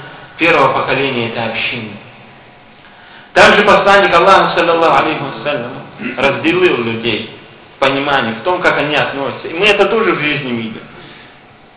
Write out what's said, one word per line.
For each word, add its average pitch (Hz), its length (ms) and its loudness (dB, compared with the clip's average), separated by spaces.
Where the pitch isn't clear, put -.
первого 139 440 2
поколения 127 500 -2
этой 113 180 -6
общины. 110 440 -8
Также - 320 6
посланник 196 500 4
Аллаха, 180 440 4
саллаллаху 165 460 2
алейхи 151 180 -4
вассалям, 135 500 -6
разделил 139 640 0
людей 113 560 -6
в - 20 -20
понимании, 139 560 0
в - 80 -12
том, 180 180 -2
как 165 180 2
они 147 180 -2
относятся. 135 520 -4
И 160 60 -10
мы 180 100 -2
это 202 220 2
тоже 214 260 0
в 156 80 -4
жизни 143 300 -4
видим. 113 320 -8